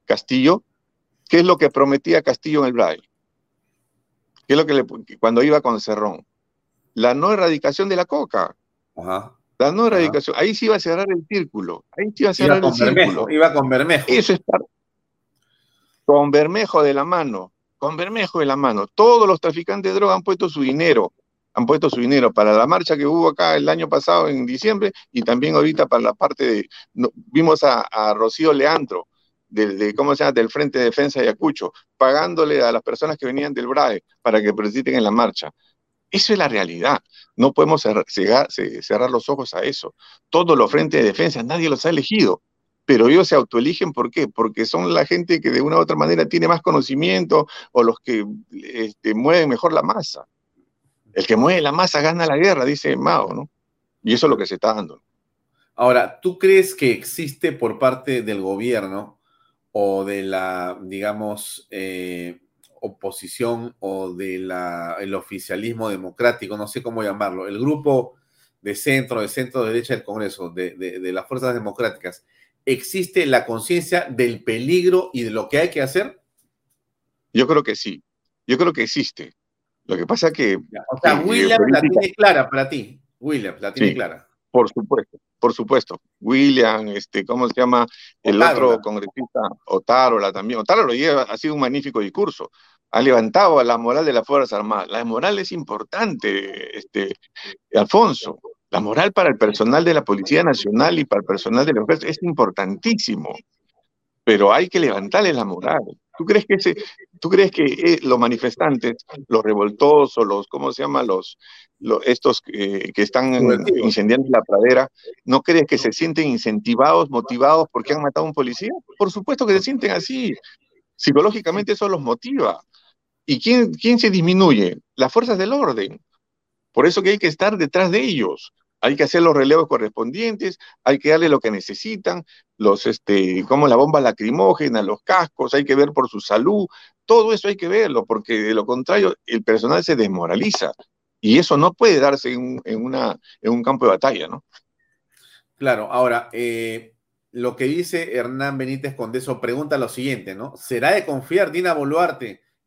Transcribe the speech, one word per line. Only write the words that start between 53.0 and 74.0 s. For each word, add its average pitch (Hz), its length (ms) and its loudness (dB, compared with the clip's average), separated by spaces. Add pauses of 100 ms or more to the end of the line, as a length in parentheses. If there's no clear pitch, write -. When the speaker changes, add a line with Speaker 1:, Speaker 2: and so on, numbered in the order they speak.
Speaker 1:
¿no? 139 160 -12 (540)
Y 113 100 0
eso 135 140 2
es - 20 2
lo 123 80 2
que - 80 -6
se 95 100 -8
está 110 200 0
dando. 78 260 -10 (760)
Speaker 2:
Ahora, 123 460 2
¿tú 180 160 -4
crees 190 380 4
que 131 160 2
existe 143 640 -6
por 110 260 -6
parte 127 420 -2
del 104 200 -6
gobierno 101 800 -6 (520)
o 98 340 -2
de 98 180 -6
la, 92 580 -6
digamos, 104 920 -10
eh, 90 680 -10 (420)
oposición 117 1000 -8
o 95 340 -8
de 92 260 -10
la, 87 600 -10
el 98 140 -10
oficialismo 104 760 -10
democrático, 101 640 -4
no 104 120 -10
sé 117 140 -10
cómo 113 220 -8
llamarlo, 98 440 -6
el 101 120 -10
grupo 143 540 -2 (480)
de 101 140 -8
centro, 131 460 -2
de 101 60 -4
centro 127 380 -6
derecha 117 300 -4
del 104 80 -8
Congreso, 101 460 -10
de, 90 260 -8
de, 92 240 -10
de 92 120 -6
las 95 160 -8
fuerzas 127 260 -4
democráticas, 107 720 -8 (420)
existe 175 580 -2
la 127 200 2
conciencia 170 640 -4